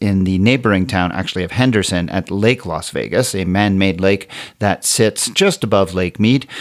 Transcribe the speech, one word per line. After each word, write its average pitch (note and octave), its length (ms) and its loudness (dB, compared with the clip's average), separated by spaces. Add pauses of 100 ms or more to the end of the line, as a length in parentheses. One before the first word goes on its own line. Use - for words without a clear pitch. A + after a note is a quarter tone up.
in G2+ 240 2
the F#2 140 2
neighboring G#2 500 2
town, F2+ 240 0
actually, F2+ 320 -6
of E2 80 -8
Henderson G2+ 560 2
at F2+ 240 -4
Lake G#2+ 340 0
Las E2 240 -6
Vegas, E2 420 -2
a F#2+ 120 -4
man-made F#2+ 560 0
lake G2 280 0 (300)
that G2+ 260 -2
sits - 460 0
just F#3+ 320 0
above G2 320 2
Lake F#2 240 -2
Mead A#2+ 300 2 (120)